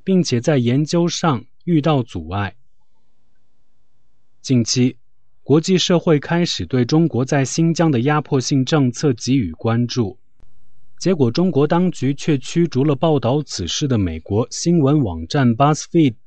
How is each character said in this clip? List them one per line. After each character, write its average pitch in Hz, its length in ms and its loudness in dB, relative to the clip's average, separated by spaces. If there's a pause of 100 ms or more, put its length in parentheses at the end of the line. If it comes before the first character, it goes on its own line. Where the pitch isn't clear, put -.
并 190 180 2
且 120 200 0
在 151 160 2
研 127 260 2
究 170 240 0
上 156 380 -2 (200)
遇 170 140 2
到 143 220 0
阻 82 280 -10
碍。 98 260 -6 (1900)
近 123 220 0
期， 123 340 0 (460)
国 151 180 2
际 185 160 0
社 170 220 2
会 156 200 2
开 170 240 -2
始 95 220 -4
对 127 180 0
中 156 240 2
国 120 160 -2
在 135 220 0
新 165 260 0
疆 160 200 2
的 120 100 2
压 147 180 0
迫 139 220 -2
性 135 240 0
政 135 260 2
策 135 220 -2
给 123 240 -2
予 95 160 -2
关 117 320 -2
注， 113 320 -4 (800)
结 180 160 -2
果 139 160 2
中 170 220 0
国 143 160 2
当 175 240 2
局 139 240 -4
却 156 240 -2
驱 170 280 0
逐 127 160 0
了 151 120 2
报 151 240 2
道 135 240 0
此 - 240 -8
事 151 200 -4
的 131 80 0
美 90 240 -2
国 104 300 -2
新 170 300 0
闻 143 240 4
网 82 240 -6
站 123 280 2
BuzzFeed 147 600 2 (120)